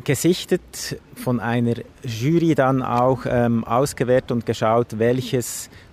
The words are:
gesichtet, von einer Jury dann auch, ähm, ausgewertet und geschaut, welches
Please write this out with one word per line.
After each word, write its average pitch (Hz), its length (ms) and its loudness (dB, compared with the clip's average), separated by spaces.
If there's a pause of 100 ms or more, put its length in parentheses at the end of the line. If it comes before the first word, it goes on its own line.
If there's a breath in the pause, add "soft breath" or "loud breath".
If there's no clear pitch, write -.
gesichtet, - 960 -2 (160)
von 123 240 -2
einer 117 380 0 (260)
Jury 143 540 0
dann 131 260 2
auch, 123 420 2
ähm, 120 380 2
ausgewertet 127 680 0
und 120 140 -4
geschaut, 113 520 0
welches 123 720 -2 (220 loud breath)